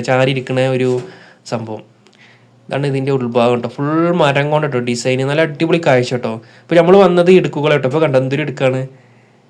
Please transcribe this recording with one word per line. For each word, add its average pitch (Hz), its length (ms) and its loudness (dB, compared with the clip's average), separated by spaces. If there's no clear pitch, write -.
ചാരി 131 280 0
ഇരിക്കണ 131 240 -4
ഒരു 127 140 -2
സംഭവം. 110 300 -8
ഇതാണ് 139 260 -6
ഇതിൻ്റെ 135 260 -4
ഉൾഭാഗം 120 400 0
കേട്ടോ, 117 180 -6
ഫുൾ 143 160 -4
മരം 143 320 2
കൊണ്ട് 151 140 0
കേട്ടോ 131 220 -4
ഡിസൈൻ, 127 320 -2
നല്ല 156 160 0
അടിപൊളി 165 400 -2
കാഴ്ച 123 260 2
കേട്ടോ. 113 200 -4
ഇപ്പോൾ 165 160 0
നമ്മൾ 175 240 6
വന്നത് 175 360 4
ഇടുക്കുകൾ 151 360 -2
കേട്ടോ, 135 160 0
ഇപ്പോൾ 156 140 0
കണ്ടോ 135 180 2
എന്തൊരു 139 240 -4
ഇടുക്കാണ്, 131 340 -2